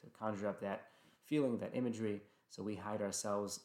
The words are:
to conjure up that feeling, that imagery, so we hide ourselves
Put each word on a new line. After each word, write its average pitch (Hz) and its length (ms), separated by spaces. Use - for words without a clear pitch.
to - 160
conjure 104 300
up 98 140
that 98 260
feeling, 135 340
that 98 160
imagery, 110 460
so - 140
we 104 120
hide 104 260
ourselves 101 640